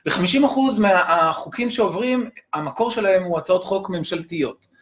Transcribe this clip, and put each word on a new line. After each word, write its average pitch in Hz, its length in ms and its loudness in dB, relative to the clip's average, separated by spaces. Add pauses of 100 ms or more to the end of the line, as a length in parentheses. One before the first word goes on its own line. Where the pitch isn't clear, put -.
וחמישים 180 380 2
אחוז 269 340 2
מהחוקים 175 920 2
שעוברים, 226 600 -2 (240)
המקור 151 360 -4
שלהם 196 340 2
הוא 175 140 -2
הצעות 185 260 0
חוק 190 260 -4
ממשלתיות. 165 760 -6 (160)